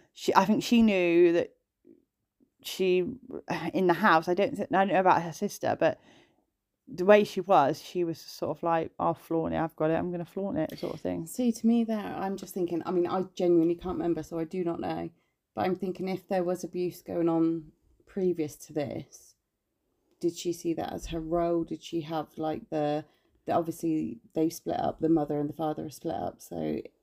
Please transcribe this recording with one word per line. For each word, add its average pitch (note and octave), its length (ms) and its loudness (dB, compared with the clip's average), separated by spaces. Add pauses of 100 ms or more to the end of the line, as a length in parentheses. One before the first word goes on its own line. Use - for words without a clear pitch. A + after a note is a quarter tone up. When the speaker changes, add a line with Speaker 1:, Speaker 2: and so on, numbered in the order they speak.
(120)
Speaker 1:
She, - 220 -2
I G3 100 8
think G#3 180 2
she A#3 200 6
knew F3 500 6
that E3+ 200 0 (1120)
she, F#3 420 0 (680)
in F#3 140 2
the E3+ 80 6
house, E3 340 4
I F3 60 2
don't F#3 220 0
th-, G3 160 -6
I F#3+ 120 4
don't G3 80 -2
know F#3 80 4
about E3+ 220 6
her E3+ 100 -6
sister, - 460 -4
but D#3+ 200 2 (920)
the F3 160 -6
way G#3 200 8
she - 160 -6
was, D#3 420 4
she F3 220 -4
was E3 160 -4
sort - 360 -8
of - 60 -20
like, E3 360 -2
"I'll E3+ 160 0
flaunt E3 400 -4
it, D#3+ 40 0
I've D#3+ 180 -4
got D#3 140 0
it, D#3+ 40 2
I'm E3+ 180 -2
gonna F3 120 -6
flaunt F#3+ 340 -6
it," - 200 -6
sort - 160 -8
of - 60 -14
thing. F3 260 -6
Speaker 2:
See, A#3+ 240 -2
to A3+ 160 0
me A#3 180 4
there, A3 140 -2 (180)
I'm G3 200 -4
just - 180 -12
thinking, F3 320 -2
I - 60 -6
mean, F3 140 2
I F#3 180 -2 (100)
genuinely E3+ 400 4
can't F3 220 -6
remember, D#3+ 260 -2
so E3 160 -10
I E3 60 -4
do F3+ 200 -4
not E3+ 160 -4
know. E3+ 300 -6 (440)
But - 100 -2
I'm F#3 120 0
thinking F#3 320 -4
if F#3 200 -6
there F#3 160 0
was F3+ 200 -2
abuse F3 380 -6
going E3+ 260 0
on E3 440 0 (340)
previous E3+ 500 -2 (100)
to D3+ 60 -20
this, - 640 -8 (840)
did E3+ 160 -2
she F3 160 -4
see E3+ 220 -4
that - 180 -6
as - 140 -10
her E3 140 -6
role? E3+ 440 0
Did D#3+ 180 -10
she E3 200 -6
have, D3+ 240 -6 (100)
like, D#3 340 -6
the, D3+ 340 -2 (420)
the, - 60 -2
obviously E3 680 -2 (160)
they've D#3+ 180 0
split - 280 -6
up, - 200 -2
the D#3+ 80 2
mother D3+ 320 2
and D3 80 -2
the D3+ 60 -10
father D#3 320 -4
are D3 40 -10
split - 240 -8
up, - 260 -6
so - 400 -6 (220)